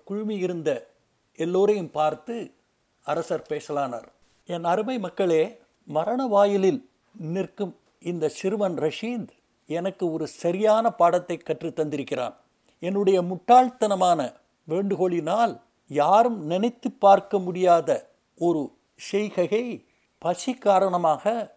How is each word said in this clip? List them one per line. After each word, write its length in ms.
குழுமியிருந்த 760
எல்லோரையும் 560
பார்த்து 600
அரசர் 460
பேசலானார். 580
என் 180
அருமை 360
மக்களே, 640
மரண 420
வாயிலில் 640
நிற்கும் 600
இந்த 300
சிறுவன் 480
ரஷீத் 500
எனக்கு 440
ஒரு 160
சரியான 640
பாடத்தை 460
கற்றுத் 420
தந்திருக்கிறான். 560
என்னுடைய 420
முட்டாள்தனமான 1120
வேண்டுகோளினால் 1000
யாரும் 580
நினைத்து 460
பார்க்க 480
முடியாத 680
ஒரு 400
செய்கையை 720
பசி 360
காரணமாக 1040